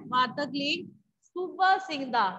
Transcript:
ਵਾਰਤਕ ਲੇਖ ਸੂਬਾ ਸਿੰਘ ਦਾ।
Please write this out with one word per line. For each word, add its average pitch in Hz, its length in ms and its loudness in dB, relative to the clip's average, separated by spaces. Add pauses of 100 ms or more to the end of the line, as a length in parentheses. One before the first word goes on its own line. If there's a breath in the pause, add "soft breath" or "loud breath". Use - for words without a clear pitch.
ਵਾਰਤਕ 254 460 0
ਲੇਖ 285 320 -2 (500)
ਸੂਬਾ 370 420 2
ਸਿੰਘ 294 340 -4
ਦਾ। 226 140 4 (120)